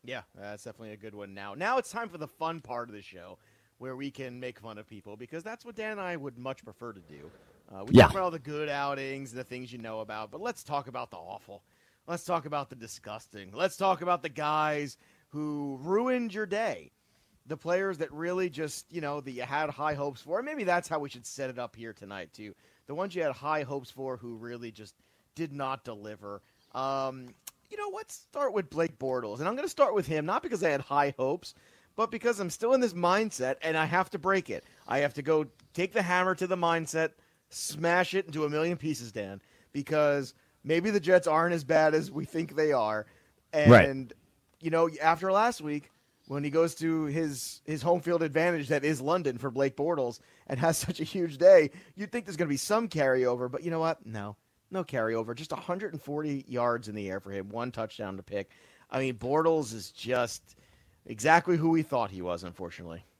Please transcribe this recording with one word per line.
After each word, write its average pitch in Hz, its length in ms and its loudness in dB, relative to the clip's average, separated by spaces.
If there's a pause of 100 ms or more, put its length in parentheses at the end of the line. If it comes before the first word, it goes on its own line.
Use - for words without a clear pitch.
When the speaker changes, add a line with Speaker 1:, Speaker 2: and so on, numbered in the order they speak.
Speaker 1:
Yeah, 123 180 -10 (140)
that's 101 280 -14
definitely 110 300 -16
a 107 40 -16
good 104 160 -16
one. 98 220 -14
Now, 101 180 -12
now 202 240 -2
it's - 140 -6
time 233 180 -8
for 170 80 -18
the 156 100 -10
fun 165 320 -6
part 120 300 -8
of 104 60 -16
the 101 80 -14
show 90 340 -18 (400)
where 127 180 -12
we 139 140 -10
can 127 300 -12
make 127 200 -10
fun 107 200 -14
of 107 80 -18
people, 104 280 -16
because 139 280 -14
that's 220 200 -14
what 233 120 -18
Dan 214 160 -8
and 202 100 -8
I 175 140 -6
would 135 240 -10
much 131 260 -8
prefer 113 260 -14
to 95 100 -18
do. 76 280 -20 (420)
Uh, 98 140 -10
we - 80 0
Speaker 2:
Yeah. - 100 12
Speaker 1:
talk - 80 8
about 190 120 -2
all 180 80 -2
the 160 80 -10
good 147 280 -8
outings 139 640 -6
and 123 80 -12
the 127 40 -10
things 123 280 -12
you 123 60 -14
know 110 220 -10
about, 107 320 -10
but 151 100 -14
let's 233 220 -8
talk 143 240 -4
about 123 240 -8
the 92 60 -14
awful. 98 440 -14 (460)
Let's 170 180 -6
talk 165 220 -2
about 147 240 -4
the 139 40 -14
disgusting. 104 760 -14
Let's 175 240 0
talk 190 240 2
about 175 220 0
the 160 60 -4
guys 151 680 0 (320)
who 147 520 -6
ruined 226 520 0
your 214 140 -4
day, 175 440 -4 (580)
the 151 80 -6
players 180 420 0
that 143 140 -4
really 180 360 -2
just, 147 440 -8
you 170 80 -6
know, 147 200 -4
that 131 100 -12
you 120 120 -8
had 147 280 -2
high 151 240 -2
hopes 139 260 -6
for. 175 220 -4
Maybe 294 200 -6
that's 175 240 2
how 156 120 -2
we 143 100 -6
should 123 180 -16
set 135 220 -8
it 123 100 -10
up 120 160 -8
here 113 180 -12
tonight, 98 400 -12
too. 107 220 -16 (320)
The 143 80 -10
ones 180 200 -6
you 175 80 -2
had 143 100 0
high 151 300 -2
hopes 131 280 -8
for 131 260 -8
who 117 200 -12
really 117 340 -12
just 107 240 -20 (400)
did 160 180 -6
not 135 300 -4
deliver. 104 580 -12 (340)
Um, 135 520 -4 (420)
you 415 80 -10
know, 415 180 -6
let's 440 200 -12
start 277 380 -4
with 185 160 -2
Blake 160 300 -2
Bortles. 123 400 -4
And 160 100 -2
I'm 233 60 -2
gonna 302 120 -4
start 277 280 4
with 175 120 2
him, 151 180 0
not 196 180 0
because 226 200 -4
I 170 60 4
had 139 120 2
high 143 360 2
hopes, 135 380 -2 (400)
but 226 160 0
because 233 280 0
I'm 180 100 -2
still 233 240 2
in 269 80 6
this 214 120 2
mindset, 175 680 2
and 160 160 0
I 156 80 4
have 180 260 2
to 190 80 -6
break 185 300 2
it. 95 140 -6 (240)
I 135 120 2
have 143 160 2
to 147 60 -6
go 151 240 4 (280)
take 185 200 -2
the 214 80 2
hammer 180 340 4
to 185 120 -2
the 185 100 2
mindset, 165 540 0 (380)
smash 170 640 0
it 190 140 0
into 151 180 -2
a 147 40 0
million 160 280 0
pieces, 120 340 -6
Dan, 98 300 -8 (320)
because 143 600 2 (300)
maybe 170 280 2
the 202 80 4
Jets 175 280 6
aren't 165 280 4
as 156 80 -2
bad 156 300 6
as - 180 0
we 143 140 -6
think 160 300 -6
they 156 160 4
are. 107 340 2 (480)
Speaker 2:
Right. 143 360 10
Speaker 1:
And, 135 240 -8 (480)
you 160 100 -2
know, 165 180 4 (120)
after 165 300 2
last 220 300 2
week, 147 300 -6 (360)
when 143 160 -4
he 147 80 -2
goes 160 240 4
to 160 300 0
his, 147 600 -4
his 151 160 -4
home 175 200 4
field 170 220 0
advantage 160 460 2
that 147 140 2
is 147 180 2
London 143 380 0
for 131 120 -4
Blake 135 240 0
Bortles 143 440 -2 (280)
and 131 120 -4
has 165 180 4
<laughs> - 80 -4
such - 140 -6
a 156 40 -2
huge 165 340 -4
day, 170 340 10 (240)
you'd 196 160 -6
think 233 140 -4
there's 180 120 -8
gonna 160 120 2
be 143 80 2
some 220 320 2
carryover, 127 600 4
but 131 120 -8
you 165 80 -2
know 165 80 0
what? 165 260 0
No. 104 300 -8 (360)
No 185 120 -4
carryover. 113 520 -2
Just 151 160 -10
a 151 40 -4
hundred 185 380 -6
and 151 80 -10
forty 147 460 -4
yards 120 420 0
in 104 40 -10
the 101 160 -6
air 95 100 -4
for 98 120 -12
him, 98 180 -6
one 117 220 -6
touchdown 107 460 -8
to 95 60 -12
pick. 101 280 -6 (400)
I 131 80 -2
mean, 131 160 -2
Bortles 143 580 2
is 104 180 -12
just - 640 -4 (520)
exactly 160 500 4
who 160 140 4
we 165 100 4
thought 120 300 0
he 92 100 -8
was, 87 220 -2
unfortunately. 85 600 -12 (160)